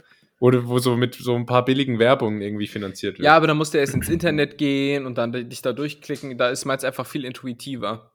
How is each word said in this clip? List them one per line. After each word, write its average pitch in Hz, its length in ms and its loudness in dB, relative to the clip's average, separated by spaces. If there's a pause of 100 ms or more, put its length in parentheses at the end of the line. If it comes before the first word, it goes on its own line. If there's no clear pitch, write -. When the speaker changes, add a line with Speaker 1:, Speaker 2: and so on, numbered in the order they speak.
(400)
Speaker 1:
Oder 123 300 6
wo 123 100 2
so 123 160 2
mit 123 200 0
so 123 200 -2
ein 120 120 -2
paar 123 180 4
billigen 131 340 0
Werbungen 117 420 2
irgendwie 104 260 -4
finanziert 98 500 -8
wird. - 80 -2
Speaker 2:
Ja, 151 100 10
aber 160 120 6
dann 151 100 2
musst 156 160 -2
du 165 60 2
erst 135 160 0
ins - 120 -2
Internet 156 500 0
gehen 139 480 0
und 127 120 -8
dann 117 160 -2
dich 120 300 -8
da 127 100 -2
durchklicken. 139 640 -8
Da 123 120 2
ist 127 140 -4
meins 135 220 -2
einfach 123 220 -4
viel 139 180 -6
intuitiver. 120 880 -10